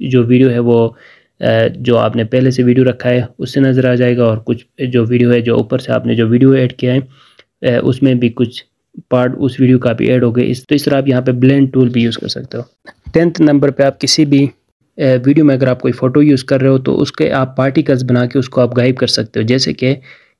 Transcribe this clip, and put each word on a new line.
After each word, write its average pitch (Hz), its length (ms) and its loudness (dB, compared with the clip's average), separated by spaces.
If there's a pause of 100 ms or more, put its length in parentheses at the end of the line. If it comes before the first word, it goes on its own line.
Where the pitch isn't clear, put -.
जो 127 220 2
video 123 260 4
है 120 100 -2
वो, 117 260 2 (540)
अ, 113 280 0
जो 123 280 -2
आपने 113 300 0
पहले 127 240 0
से 127 120 -2
video 123 220 2
रखा 123 240 -2
है 123 200 0 (100)
उससे 135 220 -4
नज़र 131 260 2
आ 123 100 2
जाएगा 123 280 0
और 113 160 0
कुछ - 240 -6 (180)
जो 123 220 0
video 120 260 2
है 120 120 2
जो 117 140 0
ऊपर 117 240 -2
से 127 120 -6
आपने 117 220 -2
जो 117 140 0
video 127 280 4
add 127 180 0
किया 127 180 -4
है, 131 160 -2 (580)
अ, 120 140 0
उसमें 131 380 0
भी 123 120 0
कुछ 117 340 -6 (460)
part 127 280 0
उस 131 220 -4
video 127 180 4
का 120 140 -2
भी 113 160 -2
ऐड 123 160 2
हो 120 80 0
गए। 120 120 0
इस, - 220 -4
तो - 80 -2
इस 143 100 -2
तरह 143 140 0
आप 135 100 -2
यहाँ 127 140 2
पे 127 120 0
blend 131 380 2
tool 127 180 2
भी 120 140 -2
यूज़ 117 140 -4
कर - 100 -10
सकते - 300 -12
हो। 120 60 -10 (500)
Tenth 165 260 0
number 143 300 2
पे 139 140 0
आप 139 140 0
किसी - 260 0
भी, 139 200 2
अ, - 600 -10 (120)
वीडियो 143 280 2
में 143 100 4
अगर 131 140 0
आप 127 140 -4
कोई 127 100 -2
फ़ोटो 131 300 0
यूज़ 139 220 2
कर 139 160 -2
रहे 135 100 2
हो 135 100 2
तो 135 160 -2
उसके 147 360 -2
आप 131 260 -2
पार्टिकल्स 135 460 0
बना 123 220 0
के 120 120 -4
उसको 127 220 -2
आप - 140 0
गायब 127 220 0
कर 127 120 -2
सकते 113 320 -4
हो। 110 60 -2
जैसे 131 280 0
कि 131 220 -2 (440)